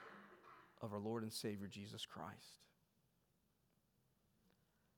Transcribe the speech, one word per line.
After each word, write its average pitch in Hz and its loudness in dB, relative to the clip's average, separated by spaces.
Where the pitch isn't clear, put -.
of 104 2
our 104 4
Lord 110 6
and 110 2
Savior 101 2
Jesus 104 -2
Christ, - -4